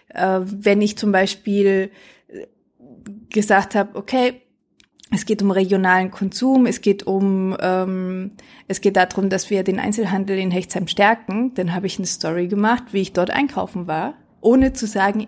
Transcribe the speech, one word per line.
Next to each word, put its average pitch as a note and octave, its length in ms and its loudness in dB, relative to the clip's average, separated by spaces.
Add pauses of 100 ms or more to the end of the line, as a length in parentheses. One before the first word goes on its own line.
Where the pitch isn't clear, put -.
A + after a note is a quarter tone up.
äh, F#3+ 340 0
wenn G3+ 400 0
ich G#3 160 -2
zum G#3 120 0
Beispiel G3 800 2 (1400)
gesagt G3+ 440 2
habe, G#3 220 0
okay, B3 460 -2 (680)
es G#3 160 -2
geht G#3+ 160 0
um G3 80 4
regionalen F#3 640 2
Konsum, B3 540 2
es - 140 -2
geht G3+ 240 0
um, F#3+ 560 0
ähm, F#3 720 -2 (360)
es F#3+ 120 -4
geht G3 160 2
darum, F#3+ 340 2
dass F#3+ 200 -4
wir F#3+ 140 0
den F#3+ 160 -2
Einzelhandel G3 580 -2
in F#3 140 0
Hechtsheim F3+ 340 -4
stärken, A3 680 0
dann F3+ 200 -2
habe F#3+ 120 -4
ich - 120 -6
eine F#3 80 -4
Story F3 400 -4
gemacht, G#3+ 460 0
wie G3 80 0
ich F#3 120 -4
dort F3+ 180 0
einkaufen F#3 580 -4
war, E3 260 -4 (260)
ohne C4 340 4
zu A3+ 120 -6
sagen, G3+ 420 -2